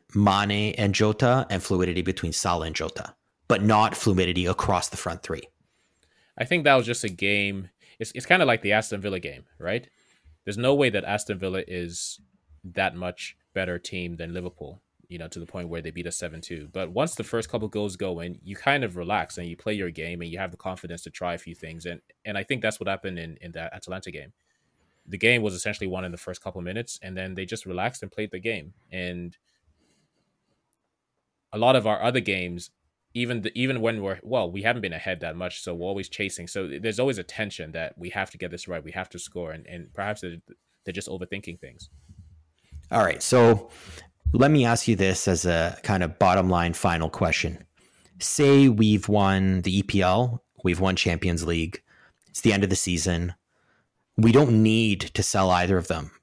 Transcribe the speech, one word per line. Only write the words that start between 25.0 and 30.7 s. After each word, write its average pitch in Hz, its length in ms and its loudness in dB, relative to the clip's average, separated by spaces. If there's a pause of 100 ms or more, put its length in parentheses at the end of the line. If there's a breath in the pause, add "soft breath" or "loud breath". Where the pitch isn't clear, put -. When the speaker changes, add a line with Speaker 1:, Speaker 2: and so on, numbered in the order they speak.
Speaker 2:
The 92 120 -10
game 117 240 4
was 104 120 0
essentially 101 340 -6
won 92 180 -4
in 87 80 -8
the 85 40 -12
first - 240 -12
couple 92 200 -10
minutes, 98 400 -8
and 92 160 -10
then 95 180 -8
they 95 100 -6
just 107 200 -10
relaxed 95 380 -4
and 98 60 -12
played 107 220 -8
the 95 80 -10
game. 92 340 -6 (160)
And 90 480 -8 (2250)